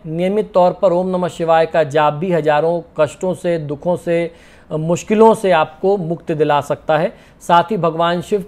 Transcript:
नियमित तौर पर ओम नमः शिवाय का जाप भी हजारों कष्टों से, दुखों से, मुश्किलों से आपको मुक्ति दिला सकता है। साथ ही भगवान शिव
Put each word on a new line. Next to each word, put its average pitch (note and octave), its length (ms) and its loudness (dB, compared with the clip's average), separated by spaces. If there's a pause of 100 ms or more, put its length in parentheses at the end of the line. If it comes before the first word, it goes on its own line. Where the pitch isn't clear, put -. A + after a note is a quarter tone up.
नियमित F#3 480 -4
तौर F3+ 180 4
पर F3+ 200 0
ओम F#3 160 -2
नमः F3+ 200 -2
शिवाय E3 380 0
का D#3+ 160 0
जाप D3+ 300 0
भी D3 200 -4
हजारों D#3 500 0 (180)
कष्टों E3 340 -2
से, E3+ 240 -2
दुखों D3 380 -4
से, E3+ 360 -4 (400)
मुश्किलों G3 640 2
से F#3+ 160 0
आपको F3+ 460 0
मुक्ति E3 380 -6
दिला D3 260 2
सकता D3+ 380 -2
है। G3 160 -2 (260)
साथ E3+ 220 4
ही G#3+ 140 -4
भगवान E3+ 440 -2
शिव G3 280 -4